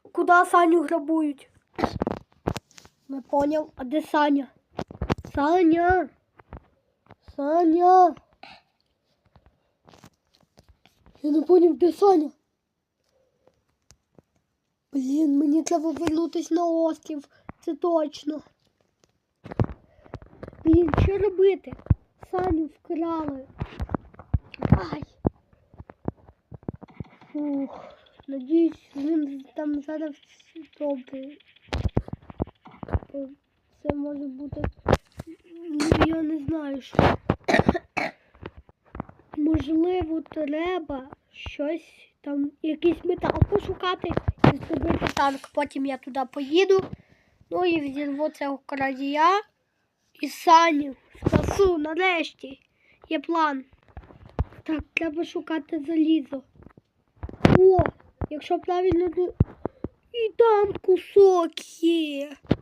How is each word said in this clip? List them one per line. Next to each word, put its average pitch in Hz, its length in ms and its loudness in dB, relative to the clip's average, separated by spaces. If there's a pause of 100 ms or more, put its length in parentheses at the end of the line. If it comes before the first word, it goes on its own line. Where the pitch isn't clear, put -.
(120)
Куда 349 320 4
Саню 349 380 4
грабують? 302 680 -4 (1600)
Не 269 140 -12
поняв, 302 540 -2
а 269 80 -12
де 302 180 -2
Саня? 294 440 0 (880)
Саня! 339 760 2 (1300)
Саня! 339 760 6 (3000)
Я 294 80 -2
не 294 120 2
поняв, 339 340 6
де 320 160 4
Саня? 330 380 4 (2500)
Блін, 277 460 0
мені 302 240 2
треба 330 280 -2
вернутись 320 600 -4
на 339 160 0
острів. 320 640 -4 (360)
Це 330 100 -6
точно. 302 680 -4 (2250)
Блін, 320 260 4 (120)
що 392 160 2
робити? 370 540 0 (580)
Саню 359 360 -2
вкрали. 311 800 -8 (1500)
Ай. 302 100 -10 (2250)
Фух. 285 520 -8 (420)
Надіюсь, 302 680 -2
з - 20 -14
ним 277 480 -4 (120)
там 294 260 -4
зараз 311 320 -8
все - 460 -20 (180)
добре. 277 580 -8 (1800)
Е, 277 140 -10 (540)
це 294 120 -2
може 285 320 -8
бути, 277 360 -10 (1080)
ну, 294 100 -6 (260)
я 320 160 -2
не 311 160 -4
знаю, 285 440 -6
що. - 340 2 (340)
<coughs> - 1900 -6
Можливо, 320 840 0
треба 302 880 -6 (240)
щось - 880 -10
там, 285 300 -4 (120)
якийсь 320 420 -2
метал 349 460 -2
пошукати 370 580 -2 (460)
і - 20 -4
зробити 320 580 -2
танк. 277 400 -2
Потім 277 320 -4
я 269 100 -6
туди 262 240 -8 (120)
поїду. 370 520 2 (680)
Ну 349 140 -2
і 320 260 -2
взірву 285 380 -4
цього 277 380 -6
крадія. 277 760 0 (800)
І 294 80 -6
Саню 320 640 4 (320)
спасу, 359 520 2
нарешті. 311 840 -4 (480)
Є 320 100 -2
план. 294 460 -2 (960)
Так, 311 220 -4 (100)
треба 330 300 -4
шукати 320 600 -8
залізо. 311 560 0 (1160)
О, 370 260 6 (460)
якщо 302 280 -4
правильно 359 480 0
ду-, 349 280 -4 (800)
і 453 240 -2
там 415 360 4 (100)
кусок 370 1000 2
є. 302 500 -2 (300)